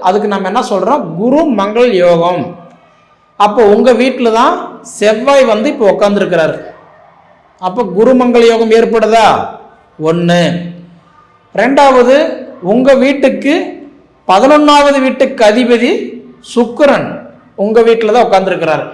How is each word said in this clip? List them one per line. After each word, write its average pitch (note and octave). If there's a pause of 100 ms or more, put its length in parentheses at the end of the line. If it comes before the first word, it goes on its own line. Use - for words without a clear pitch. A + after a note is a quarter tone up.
அதுக்கு G3+
நம்ம F#3+
என்ன A3+ (120)
சொல்றோம்? G#3 (180)
குரு B3+ (200)
மங்கள் G#3+ (140)
யோகம். F3 (1000)
அப்போ G#3 (120)
உங்க A3+ (120)
வீட்டுல B3
தான் C#4 (460)
செவ்வாய் A#3+
வந்து A3
இப்போ B3
உட்கார்ந்துருக்கிறாரு. F3 (1120)
அப்போ G3+ (140)
குரு A3+ (100)
மங்கள் A#3+
யோகம் A3+
ஏற்படுதா? A3 (840)
ஒண்ணு. F3 (1160)
ரெண்டாவது, C4 (580)
உங்க B3+
வீட்டுக்கு C4 (760)
பதினொன்னாவது C#4+ (100)
வீட்டுக்கு B3+
அதிபதி A#3+ (640)
சுக்கிரன் A#3+ (560)
உங்க A3
வீட்டுல A3+
தான் A#3+
உட்கார்ந்துருக்கிறாரு. F3+